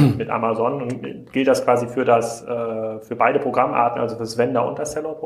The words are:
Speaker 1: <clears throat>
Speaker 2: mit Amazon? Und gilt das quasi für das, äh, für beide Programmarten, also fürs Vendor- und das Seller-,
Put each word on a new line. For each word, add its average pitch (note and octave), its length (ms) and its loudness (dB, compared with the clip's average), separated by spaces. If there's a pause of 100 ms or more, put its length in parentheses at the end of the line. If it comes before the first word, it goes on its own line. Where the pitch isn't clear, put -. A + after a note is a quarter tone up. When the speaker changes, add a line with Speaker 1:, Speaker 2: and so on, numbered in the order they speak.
Speaker 1:
<clears throat> B2 140 4
Speaker 2:
mit A2 140 -6
Amazon? A2+ 520 0
Und B2+ 500 -10
gilt C3 160 2
das B2 160 4
quasi A#2+ 240 4
für C3 160 -2
das, A#2 400 2
äh, A2 560 -6
für - 160 -10
beide B2+ 240 4
Programmarten, B2+ 600 2
also A#2+ 160 -2
fürs A2+ 220 -6
Vendor- B2 300 2
und B2+ 100 -6
das - 140 -6
Seller-, D#3 340 -8